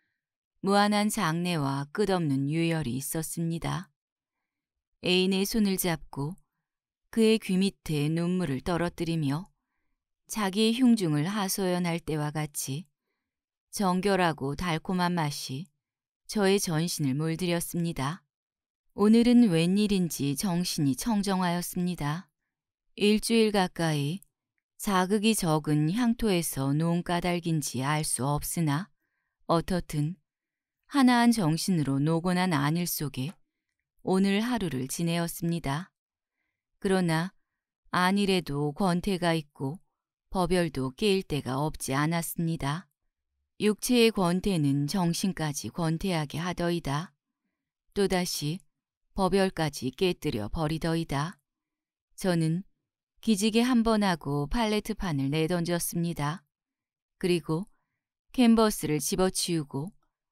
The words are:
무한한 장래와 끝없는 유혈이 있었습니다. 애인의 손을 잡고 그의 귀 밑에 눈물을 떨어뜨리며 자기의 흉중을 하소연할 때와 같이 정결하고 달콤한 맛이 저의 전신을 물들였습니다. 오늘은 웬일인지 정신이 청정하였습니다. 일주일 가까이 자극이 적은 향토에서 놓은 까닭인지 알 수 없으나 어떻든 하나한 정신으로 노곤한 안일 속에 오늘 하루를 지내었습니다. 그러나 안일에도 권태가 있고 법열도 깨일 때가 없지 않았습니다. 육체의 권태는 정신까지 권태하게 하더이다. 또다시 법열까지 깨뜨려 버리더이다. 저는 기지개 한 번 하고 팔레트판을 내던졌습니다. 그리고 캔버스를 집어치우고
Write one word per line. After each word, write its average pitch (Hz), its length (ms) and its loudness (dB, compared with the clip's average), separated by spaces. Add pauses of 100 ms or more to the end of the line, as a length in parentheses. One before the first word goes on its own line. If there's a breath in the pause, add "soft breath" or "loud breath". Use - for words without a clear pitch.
(600)
무한한 208 460 2
장래와 160 840 -2
끝없는 165 580 0
유혈이 160 460 -2
있었습니다. 160 960 -6 (1120)
애인의 190 400 2
손을 196 320 0
잡고 160 580 -4 (760)
그의 220 280 4
귀 185 180 -2
밑에 156 520 -2
눈물을 170 520 -2
떨어뜨리며 165 880 -2 (760)
자기의 214 460 0
흉중을 202 540 2
하소연할 185 720 -2
때와 151 320 -4
같이 151 560 -8 (840)
정결하고 180 840 0
달콤한 175 580 -2
맛이 147 540 -6 (580)
저의 196 340 2
전신을 160 540 -2
물들였습니다. 165 1120 -4 (720)
오늘은 233 540 6
웬일인지 175 840 2
정신이 170 600 0
청정하였습니다. 180 1400 -2 (640)
일주일 214 560 2
가까이 165 680 0 (560)
자극이 202 560 2
적은 156 580 2
향토에서 190 840 0
놓은 170 280 0
까닭인지 170 800 -2
알 151 200 0
수 131 240 -2
없으나 147 640 -2 (580)
어떻든 165 680 -2 (720)
하나한 247 460 4
정신으로 160 640 0
노곤한 175 560 0
안일 151 320 0
속에 147 460 -6 (720)
오늘 196 380 2
하루를 185 460 -4
지내었습니다. 170 1040 -4 (840)
그러나 180 560 0 (560)
안일에도 180 840 0
권태가 175 600 0
있고 156 460 -6 (500)
법열도 170 640 0
깨일 196 320 0
때가 139 420 -4
없지 147 300 -6
않았습니다. 165 920 -2 (720)
육체의 226 520 4
권태는 170 720 0
정신까지 170 840 -2
권태하게 160 680 -4
하더이다. 170 760 -4 (840)
또다시 180 640 -2 (560)
법열까지 185 760 0
깨뜨려 139 580 -2
버리더이다. 160 920 -4 (760)
저는 170 480 0 (560)
기지개 220 420 2
한 247 220 4
번 214 200 2
하고 143 440 -2
팔레트판을 202 840 -2
내던졌습니다. 170 1120 -2 (720)
그리고 175 500 0 (640)
캔버스를 220 680 4
집어치우고 165 920 -2 (400)